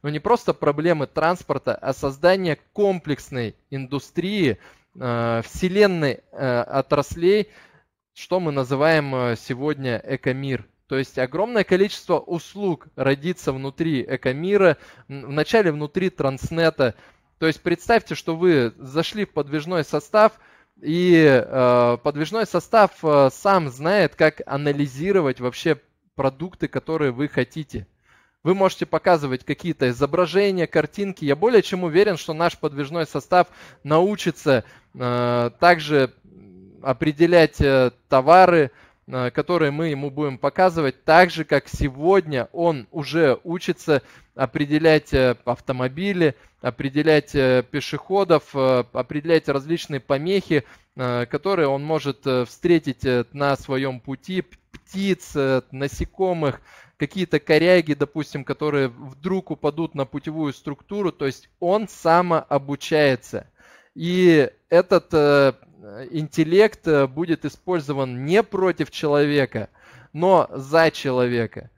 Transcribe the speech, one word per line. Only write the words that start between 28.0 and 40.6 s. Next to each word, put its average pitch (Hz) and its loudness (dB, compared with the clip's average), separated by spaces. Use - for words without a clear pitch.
Вы 175 0
можете 190 0
показывать 151 0
какие-то 143 -4
изображения, 170 0
картинки. 175 -4
Я 139 2
более 208 4
чем 180 -6
уверен, 185 0
что - -10
наш 165 -2
подвижной 147 -6
состав 170 0
научится, 156 0
э, 120 -2
также 151 2
определять, 156 2
э, 135 4
товары, 160 6
э, 127 -4
которые 156 -2
мы 160 -4
ему 143 -6
будем 139 -6
показывать, 160 0